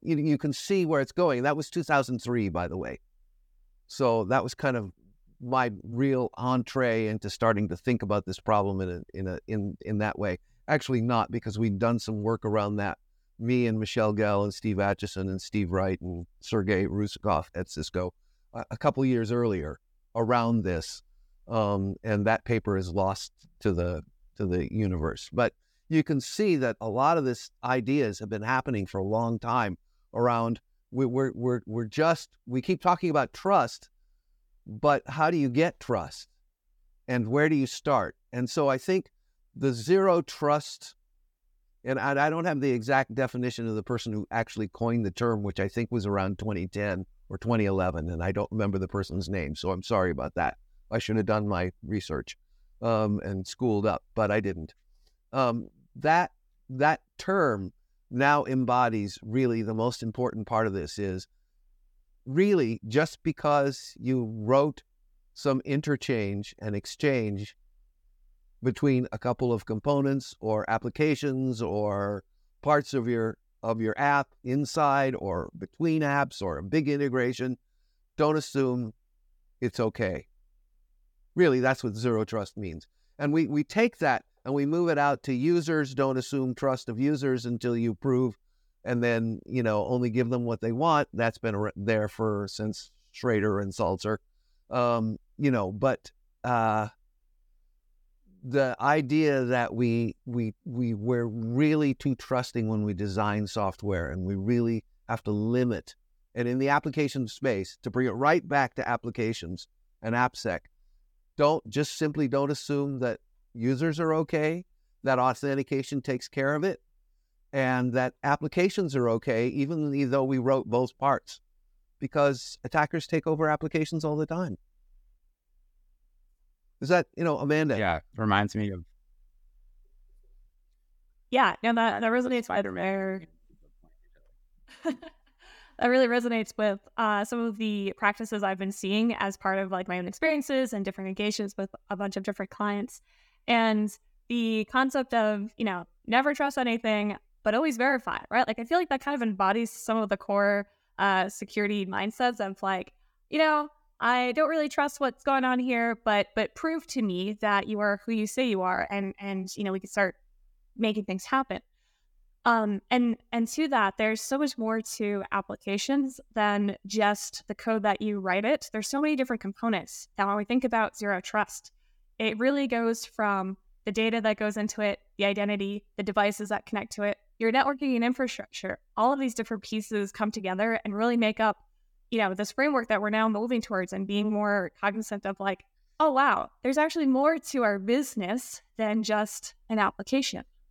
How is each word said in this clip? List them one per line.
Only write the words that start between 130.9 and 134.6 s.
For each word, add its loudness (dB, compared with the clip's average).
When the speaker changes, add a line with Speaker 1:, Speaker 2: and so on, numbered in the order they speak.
Speaker 3:
Yeah, 4
no, 2
that, 2
that 0
resonates 0
with -2
Speaker 2:
Spider-Man. -4